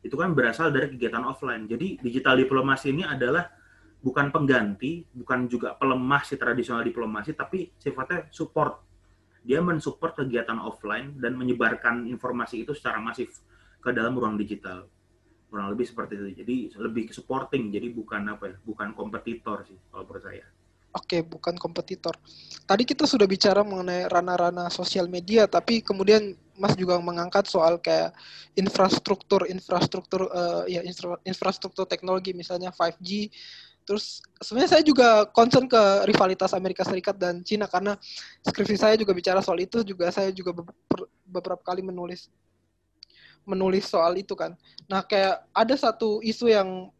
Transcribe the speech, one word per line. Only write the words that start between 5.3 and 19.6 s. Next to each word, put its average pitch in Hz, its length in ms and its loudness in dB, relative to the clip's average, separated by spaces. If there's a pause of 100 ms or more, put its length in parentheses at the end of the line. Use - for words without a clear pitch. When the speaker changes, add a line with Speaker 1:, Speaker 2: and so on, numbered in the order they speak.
Speaker 1:
juga 120 320 -4
pelemah 131 480 0
si 139 160 -6
tradisional 120 400 -2
diplomasi, 113 560 -6
tapi - 400 -6
sifatnya 147 560 -6
support. 151 480 -4 (640)
Dia 135 160 2
mensupport 160 640 -2
kegiatan 117 320 -4
offline 113 640 -8
dan 123 160 -4
menyebarkan 120 720 -2
informasi 120 560 -6
itu 147 80 -8
secara 120 280 -6
masif 117 400 -10 (400)
ke 123 120 -4
dalam 117 240 -2
ruang 107 240 -2
digital. 92 480 -10 (640)
Kurang 101 220 -6
lebih 123 100 -2
seperti 113 320 -10
itu. 101 120 -10 (160)
Jadi 123 120 -4 (240)
lebih 113 300 -6
ke - 20 -20
supporting, 131 560 -6
jadi 104 240 -6
bukan 104 440 -8
apa 95 160 -12
ya, 98 100 -18
bukan 104 340 -10
kompetitor 107 720 -10